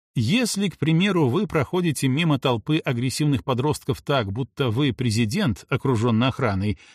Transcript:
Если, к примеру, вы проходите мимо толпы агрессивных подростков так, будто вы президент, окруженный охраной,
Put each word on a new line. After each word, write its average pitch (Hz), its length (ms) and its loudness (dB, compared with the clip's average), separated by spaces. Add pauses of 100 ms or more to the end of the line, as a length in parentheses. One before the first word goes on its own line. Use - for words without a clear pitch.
(160)
Если, 196 520 0
к - 100 -10
примеру, 165 500 2
вы 170 180 0
проходите 160 640 -2
мимо 143 320 2
толпы 139 380 0
агрессивных 135 680 -2
подростков 135 580 -2
так, 120 300 -2
будто 131 380 -4
вы 131 220 0
президент, 117 760 0
окруженный 120 580 2
охраной, 104 500 -2 (180)